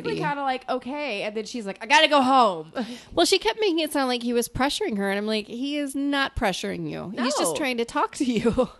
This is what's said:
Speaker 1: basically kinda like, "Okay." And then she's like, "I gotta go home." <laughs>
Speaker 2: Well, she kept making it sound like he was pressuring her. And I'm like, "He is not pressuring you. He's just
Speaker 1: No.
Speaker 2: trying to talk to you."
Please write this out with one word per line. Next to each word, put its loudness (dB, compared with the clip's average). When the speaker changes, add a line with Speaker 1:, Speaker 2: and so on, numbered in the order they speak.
Speaker 1:
basically -4
kinda -2
like, -4
"Okay." -4
And -6
then -4
she's -8
like, -8
"I -12
gotta 6
go 6
home." 4
<laughs> -8
Speaker 2:
Well, 4
she 4
kept -2
making 2
it -2
sound 2
like 0
he 0
was 0
pressuring 0
her. 0
And 0
I'm -2
like, -2
"He -6
is -4
not -2
pressuring -2
you. -8
He's 0
just 0
Speaker 1:
No. -2
Speaker 2:
trying -2
to -2
talk -2
to 0
you." 2